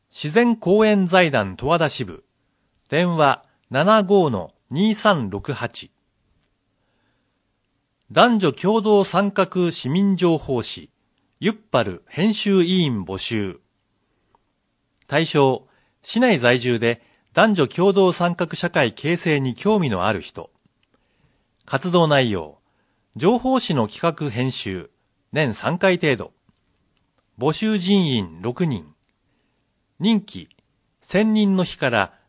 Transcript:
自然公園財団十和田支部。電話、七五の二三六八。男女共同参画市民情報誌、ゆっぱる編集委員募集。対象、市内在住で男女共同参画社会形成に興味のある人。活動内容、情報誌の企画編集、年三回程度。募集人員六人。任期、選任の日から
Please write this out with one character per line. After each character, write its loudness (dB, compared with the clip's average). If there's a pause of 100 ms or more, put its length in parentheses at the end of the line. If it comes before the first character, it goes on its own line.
自 -10
然 4
公 2
園 4
財 2
団 -2
十 -6
和 2
田 0
支 -8
部。 -14 (640)
電 0
話、 2 (240)
七 2
五 4
の -6 (160)
二 2
三 0
六 -8
八。 -10 (2250)
男 4
女 0
共 0
同 2
参 -2
画 -2
市 -8
民 2
情 0
報 -4
誌、 -14 (500)
ゆ -2
っ -6
ぱ -2
る -8
編 -2
集 2
委 2
員 0
募 -6
集。 -6 (1400)
対 0
象、 2 (340)
市 -6
内 4
在 2
住 -2
で -2 (320)
男 4
女 2
共 0
同 4
参 -2
画 -6
社 -4
会 0
形 -4
成 0
に -2
興 0
味 -2
の -2
あ 0
る -4
人。 -16 (1120)
活 -4
動 4
内 2
容、 -6 (560)
情 2
報 0
誌 -4
の 0
企 -4
画 -4
編 -4
集、 -10 (400)
年 0
三 -4
回 0
程 0
度。 -12 (1080)
募 0
集 0
人 2
員 -2
六 -4
人。 -6 (1040)
任 2
期、 -14 (520)
選 0
任 2
の 0
日 -8
か -2
ら -2 (160)